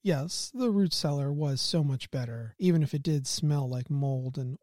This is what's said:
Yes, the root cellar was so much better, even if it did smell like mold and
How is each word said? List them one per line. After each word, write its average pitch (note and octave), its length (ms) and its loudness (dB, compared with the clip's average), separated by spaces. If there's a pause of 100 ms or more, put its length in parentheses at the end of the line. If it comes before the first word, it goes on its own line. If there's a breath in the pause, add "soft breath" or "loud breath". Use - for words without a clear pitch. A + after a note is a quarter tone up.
Yes, E3+ 520 -2
the B3 180 2
root G3 220 4
cellar C#3+ 380 0
was C#3+ 300 0
so D#3+ 240 2
much C3+ 260 -2
better, A#2 480 -6
even E3+ 240 4
if C#3 100 0
it C#3+ 80 -2
did C#3+ 260 0
smell D3 400 0
like B2 220 -4
mold C3+ 480 -2
and C3 260 -6